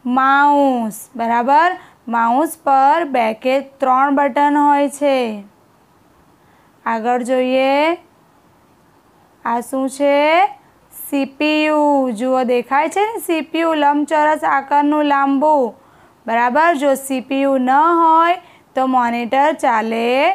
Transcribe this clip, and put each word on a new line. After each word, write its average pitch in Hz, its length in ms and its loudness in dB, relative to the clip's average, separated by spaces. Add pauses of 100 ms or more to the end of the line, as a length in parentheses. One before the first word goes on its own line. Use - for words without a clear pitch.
માઉસ, 269 1080 0
બરાબર? 254 640 2 (300)
માઉસ 233 560 0
પર 277 420 2
બે 240 280 -2
કે 254 280 -2
ત્રણ 269 540 0
બટન 285 420 0
હોય 285 320 2
છે. 247 540 -2 (1400)
આગળ 233 380 -2
જોઈએ, 262 760 0 (1500)
આ 240 160 -4
શું 269 280 -6
છે? 285 560 2 (640)
સી 277 160 -2
પી 302 400 -2
યુ. 294 460 0
જુઓ, 254 320 -2
દેખાય 254 460 -2
છે 381 100 -4
ને 427 200 -2
સી 320 220 -4
પી 320 180 -6
યુ, 330 140 0
લંબચોરસ 302 720 0
આકારનું 294 600 0
લાંબુ, 277 680 0 (540)
બરાબર? 247 480 0
જો 269 200 0
સી 269 260 -6
પી 269 200 -4
યુ 277 160 2
ન 254 120 -2
હોય 330 680 2 (380)
તો 262 120 0
મોનિટર 240 680 0
ચાલે 240 800 0